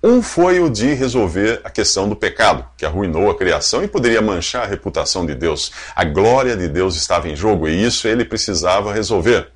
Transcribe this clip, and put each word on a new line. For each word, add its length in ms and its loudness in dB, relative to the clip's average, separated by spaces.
Um 160 6
foi 380 2
o 100 2
de 240 0
resolver 680 0
a 60 -10
questão 400 0
do 60 -4
pecado, 500 0
que 100 -8
arruinou 460 0
a 60 -2
criação 480 0
e 20 -6
poderia 340 2
manchar 420 -2
a 40 -6
reputação 580 -4
de 80 -4
Deus. 380 -4
A 80 0
glória 540 2
de 100 -4
Deus 300 -2
estava 320 -2
em 80 -8
jogo 320 0
e 160 2
isso 200 -2
ele 200 2
precisava 680 -2
resolver. 640 0